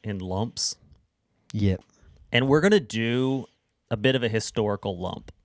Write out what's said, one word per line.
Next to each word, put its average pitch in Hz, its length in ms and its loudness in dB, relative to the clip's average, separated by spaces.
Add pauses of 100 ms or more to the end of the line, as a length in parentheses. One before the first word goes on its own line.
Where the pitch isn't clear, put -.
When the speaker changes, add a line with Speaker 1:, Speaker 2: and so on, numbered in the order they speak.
Speaker 1:
in 101 160 -6
lumps. 92 560 -4 (760)
Speaker 2:
Yep. 101 280 0 (500)
Speaker 1:
And 127 160 4
we're 147 140 6
gonna 202 180 6
do 123 680 -2 (440)
a 113 80 -2
bit 131 180 2
of 120 80 0
a 113 60 0
historical 104 680 -2
lump. - 320 -8 (140)